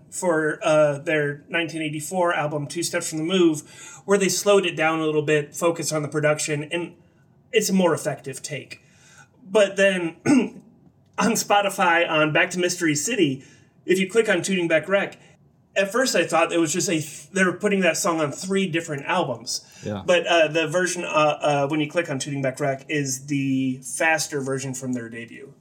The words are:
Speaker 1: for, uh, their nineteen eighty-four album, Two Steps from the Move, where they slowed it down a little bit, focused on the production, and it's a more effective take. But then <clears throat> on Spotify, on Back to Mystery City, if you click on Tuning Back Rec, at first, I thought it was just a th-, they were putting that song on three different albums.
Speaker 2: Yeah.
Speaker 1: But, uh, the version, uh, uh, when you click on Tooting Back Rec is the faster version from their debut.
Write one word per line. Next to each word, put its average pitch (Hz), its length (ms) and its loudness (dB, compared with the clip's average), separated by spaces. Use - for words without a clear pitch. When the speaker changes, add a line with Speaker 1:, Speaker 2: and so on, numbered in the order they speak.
Speaker 1:
for, 160 540 0
uh, 151 360 4
their 151 500 -2
nineteen 160 320 -4
eighty-four 170 520 -2
album, 151 340 -4
Two 170 160 -6
Steps 170 260 -4
from 156 100 -6
the 160 180 -2
Move, 165 200 6
where 202 120 4
they 190 120 2
slowed 196 360 4
it 160 100 -4
down 160 240 2
a 160 60 0
little 156 160 2
bit, 147 220 0
focused 165 380 0
on 156 80 -2
the 143 60 -4
production, 151 460 0
and 175 100 -2
it's 196 180 2
a 190 40 0
more 180 200 4
effective 139 480 -6
take. - 400 -12
But 196 160 4
then 190 500 2
<clears throat> 247 360 2
on 202 160 2
Spotify, 190 760 2
on 156 240 2
Back 175 180 2
to 180 80 -6
Mystery 175 360 0
City, 151 480 0
if 185 140 2
you 190 100 0
click 226 180 2
on 180 140 2
Tuning 180 260 -2
Back 160 220 0
Rec, 196 280 0
at 196 140 0
first, 247 240 0
I 170 100 2
thought 165 280 0
it 170 60 2
was 160 120 0
just 175 160 -2
a 185 60 -2
th-, - 380 -8
they 190 120 2
were 175 100 2
putting 196 280 0
that 165 160 2
song 165 240 0
on 143 100 -2
three 190 360 -2
different 156 380 -4
albums. 160 560 -4
Speaker 2:
Yeah. 101 220 -6
Speaker 1:
But, 175 200 2
uh, 170 220 4
the 160 200 -2
version, 175 360 -2
uh, - 40 -8
uh, 147 600 2
when 156 140 -2
you 147 80 -4
click 170 200 -2
on 139 80 -4
Tooting 139 240 -6
Back 131 200 -4
Rec 135 280 -4
is 139 360 -4
the 131 580 -2
faster 156 580 -2
version 135 320 -6
from 127 200 -6
their 113 160 -8
debut. 117 520 -16